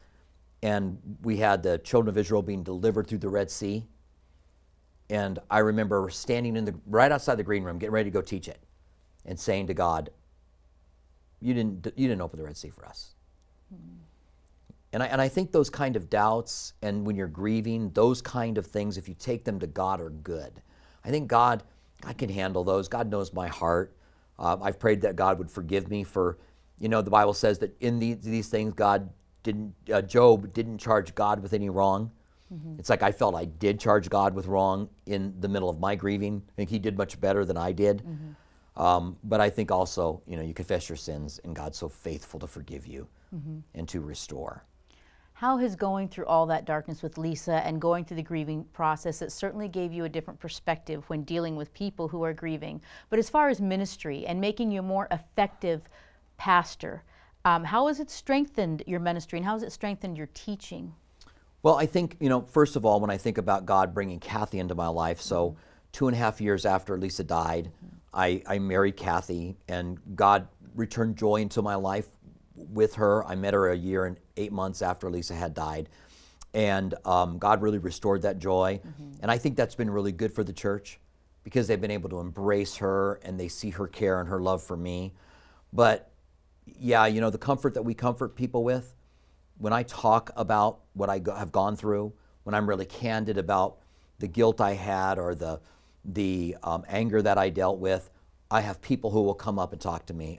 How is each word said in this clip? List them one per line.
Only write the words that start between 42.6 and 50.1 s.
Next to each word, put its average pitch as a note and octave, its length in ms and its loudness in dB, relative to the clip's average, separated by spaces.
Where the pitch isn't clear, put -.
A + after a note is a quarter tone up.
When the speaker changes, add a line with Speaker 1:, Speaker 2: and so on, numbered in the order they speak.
Speaker 1:
you C2+ 220 -14
Speaker 2:
Mm-hmm. D#3 240 -10
Speaker 1:
and E2 140 -8
to E2+ 120 -6
restore. - 640 -10
Speaker 2:
How B3+ 240 0
has A#3+ 180 0
going G3 340 -2
through - 180 -10
all E3 200 4
that D#3+ 200 -2
darkness D3+ 360 -4
with D#3+ 160 -8
Lisa E3 360 -2
and D#3+ 140 -4
going E3+ 240 2
through E3 140 -10
the D#3+ 40 -4
grieving D#3 400 -4
process, D#3 500 -2
it D#3+ 100 -6
certainly G#3 340 -6
gave F3+ 260 -4
you E3+ 120 -6
a D#3+ 40 -4
different D#3+ 300 -8